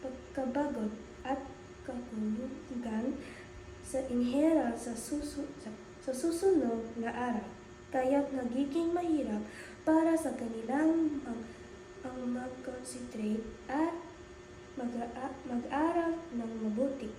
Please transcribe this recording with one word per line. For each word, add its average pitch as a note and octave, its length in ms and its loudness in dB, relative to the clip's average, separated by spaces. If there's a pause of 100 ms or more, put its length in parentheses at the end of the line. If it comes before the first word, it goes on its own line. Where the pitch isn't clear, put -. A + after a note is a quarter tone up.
pagkabagot B3+ 880 -2 (320)
at C4+ 160 0 (480)
kakulugan A#3+ 1300 -2 (640)
sa - 320 -2
inhera B3 640 6
sa - 160 -6
susu-, D4 720 -4
sa, A3 80 -8 (320)
sa C4 80 -2
susunod D4 720 4 (160)
na A#3 160 -2
araw. A#3+ 320 0 (480)
Kaya't C4+ 400 6
nagiging C#4 560 2
mahirap D4+ 480 2 (480)
para D#4+ 320 8
sa B3 160 0
kanilang C4+ 880 2
mag-, A3+ 320 -6 (480)
ang B3+ 160 -6 (160)
mag-concentrate B3 1120 -4 (240)
at E4 240 2 (800)
mag-a-, A#3+ 560 -4 (160)
mag-aral E4 720 4 (160)
ng A3+ 240 -2
mabuti. A3+ 480 2 (120)